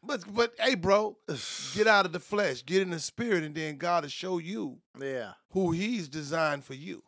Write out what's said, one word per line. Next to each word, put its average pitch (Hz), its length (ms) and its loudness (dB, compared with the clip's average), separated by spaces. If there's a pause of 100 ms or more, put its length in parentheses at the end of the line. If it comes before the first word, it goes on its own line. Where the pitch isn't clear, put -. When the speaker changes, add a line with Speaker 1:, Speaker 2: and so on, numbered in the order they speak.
Speaker 1:
But, 226 200 -4 (100)
but 233 240 2
hey, 254 160 4
bro, 202 420 4 (300)
Speaker 2:
<sighs> - 300 -8
Speaker 1:
get 208 100 4
out 202 220 8
of 165 40 -6
the 165 80 -6
flesh, 185 460 -2
get 185 160 4
in 185 80 0
the 165 100 -4
spirit, 202 440 0
and 151 100 -8
then 156 240 -6
God 170 260 2
will 143 60 -8
show 180 300 -4
you 170 400 -8 (200)
Speaker 2:
Yeah. 131 340 -6 (180)
Speaker 1:
who 185 220 2
he's 196 360 -2
designed 147 540 -2
for 135 100 -14
you. 156 340 -12